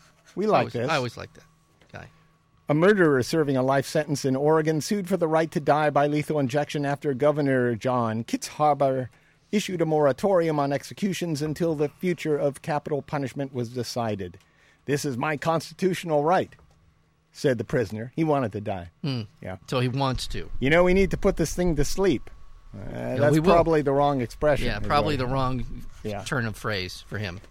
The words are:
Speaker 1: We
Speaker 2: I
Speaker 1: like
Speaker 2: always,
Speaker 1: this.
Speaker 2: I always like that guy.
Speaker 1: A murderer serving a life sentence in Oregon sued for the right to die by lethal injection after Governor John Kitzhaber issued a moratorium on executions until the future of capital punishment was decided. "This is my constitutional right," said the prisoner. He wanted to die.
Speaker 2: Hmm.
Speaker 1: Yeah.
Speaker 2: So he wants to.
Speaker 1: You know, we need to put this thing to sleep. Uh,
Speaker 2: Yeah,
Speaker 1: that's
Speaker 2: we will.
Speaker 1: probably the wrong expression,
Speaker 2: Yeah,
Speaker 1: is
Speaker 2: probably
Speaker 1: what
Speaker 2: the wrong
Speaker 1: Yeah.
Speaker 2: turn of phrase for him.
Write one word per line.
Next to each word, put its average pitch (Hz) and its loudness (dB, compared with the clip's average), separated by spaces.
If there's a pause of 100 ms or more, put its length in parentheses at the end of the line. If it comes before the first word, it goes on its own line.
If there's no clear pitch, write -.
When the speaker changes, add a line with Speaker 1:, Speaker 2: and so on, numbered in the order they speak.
(340)
Speaker 1:
We 190 -4
Speaker 2:
I - 2
Speaker 1:
like 185 6
Speaker 2:
always, 117 -2
Speaker 1:
this. 120 -2
Speaker 2:
I 160 2
always 123 -4
like - -14
that - -20 (480)
guy. - -16 (640)
Speaker 1:
A 147 2
murderer 160 6
serving 143 0
a 127 2
life 135 2
sentence 151 -2
in 131 0
Oregon 156 2
sued 202 -2
for 190 0
the 175 0
right 160 2
to 165 -4
die 147 2
by 143 4
lethal 151 0
injection 143 -2
after 143 -2
Governor 135 2
John 117 -2
Kitzhaber 139 0 (420)
issued 190 -2
a 160 2
moratorium 156 2
on 139 0
executions 160 -4
until 156 -2
the 147 0
future 156 -2
of 139 -2
capital 147 -4
punishment 139 -6
was 120 -6
decided. 110 -6 (460)
"This 143 -2
is 139 -4
my 151 -2
constitutional 165 0
right," 156 2 (800)
said 127 0
the 110 -6
prisoner. 110 -4
He 160 -2
wanted 139 2
to 107 -6
die. 95 -6 (120)
Speaker 2:
Hmm. 131 -4 (200)
Speaker 1:
Yeah. 92 -10 (100)
Speaker 2:
So 131 -2
he 127 2
wants 131 -2
to. 85 -6 (120)
Speaker 1:
You 131 2
know, 170 6
we 180 4
need 190 4
to - -2
put 190 0
this 160 -2
thing 180 0
to 143 2
sleep. 185 0 (420)
Uh, 104 -14 (140)
Speaker 2:
Yeah, 120 -6
Speaker 1:
that's 143 4
Speaker 2:
we 156 6
will. 175 6
Speaker 1:
probably 160 4
the 139 0
wrong 143 2
expression, 123 0
Speaker 2:
Yeah, 110 -2
Speaker 1:
is 104 -4
Speaker 2:
probably 147 2
Speaker 1:
what 127 -2
Speaker 2:
the 127 -2
wrong 127 0 (400)
Speaker 1:
Yeah. 101 -6
Speaker 2:
turn 120 -2
of 104 -6
phrase 98 -6
for 101 -8
him. 95 -8 (100)